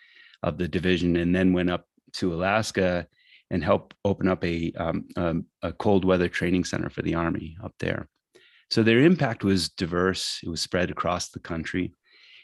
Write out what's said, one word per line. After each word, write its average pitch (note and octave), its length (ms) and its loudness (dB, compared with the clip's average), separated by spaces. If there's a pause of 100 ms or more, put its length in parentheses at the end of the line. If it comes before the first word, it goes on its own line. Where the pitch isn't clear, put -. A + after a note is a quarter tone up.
(420)
of D#2 140 -2
the F2 120 -2
division, F2 480 2
and E2+ 180 2
then F#2 180 4
went F2+ 160 2
up F2+ 160 -4 (280)
to F#2 200 -2
Alaska F2+ 720 0 (440)
and E2 140 -2
helped G2 300 0 (100)
open G2 240 0
up F#2 160 0
a, E2+ 320 -2
um, E2 280 -4 (120)
um, E2+ 300 -2 (160)
a E2+ 100 -4
cold G2 320 2
weather F#2 240 4
training F2 360 0
center - 260 -4
for - 120 -8
the D#2+ 120 -2
Army E2 480 -4
up F2+ 180 -12
there. F2 280 -4 (600)
So A2+ 120 2
their A2+ 180 6
impact D3 420 2
was F#2+ 260 2
diverse. F2+ 760 -2
It - 40 -8
was D#2+ 120 -6
spread F2+ 300 -2
across - 400 -4
the - 100 -12
country. F2 520 -6 (520)